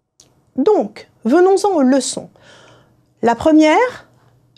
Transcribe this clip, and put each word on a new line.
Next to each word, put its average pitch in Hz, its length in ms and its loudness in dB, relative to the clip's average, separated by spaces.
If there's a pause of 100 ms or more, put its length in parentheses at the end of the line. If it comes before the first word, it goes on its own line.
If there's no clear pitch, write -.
(580)
Donc, 294 520 -2 (140)
venons-en 370 460 0
aux 330 140 0
leçons. 262 460 -2 (920)
La 233 120 0
première, 311 760 0 (480)